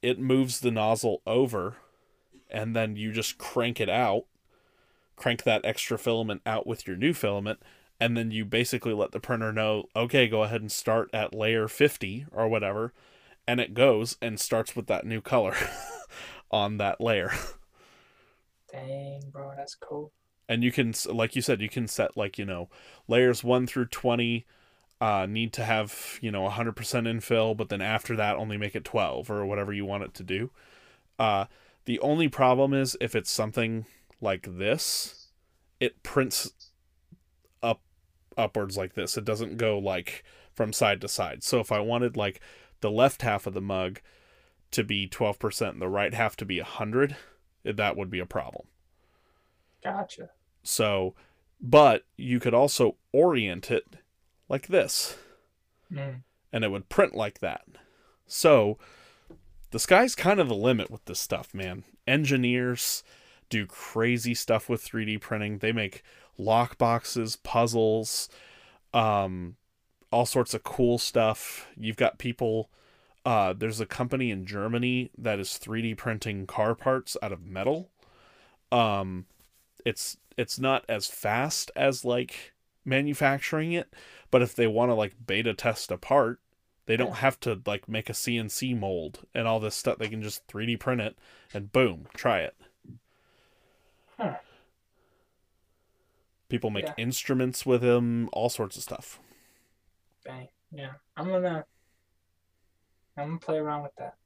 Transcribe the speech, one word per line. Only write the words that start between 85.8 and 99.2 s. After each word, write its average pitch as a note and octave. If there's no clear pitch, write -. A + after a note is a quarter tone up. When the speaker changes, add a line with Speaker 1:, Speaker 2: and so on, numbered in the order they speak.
Speaker 1:
a F2+
part, B2+
they A2
don't B2
Speaker 2:
Yeah. -
Speaker 1:
have C3
to, G#2+
like, G2+
make A2
a A2
C A#2+
N A2
C B2+
mold F#2+
and A#2
all A2+
this G#2+
stuff. -
They A2
can A2
just G#2+
three G#2+
D A#2
print B2+
it A2
and G2+
boom, A2
try G#2+
it. -
Speaker 2:
Huh. G3
Speaker 1:
People A#2+
make G2+
Speaker 2:
Yeah. -
Speaker 1:
instruments B2+
with B2
them, A#2+
all A#2+
sorts G#2+
of -
stuff. -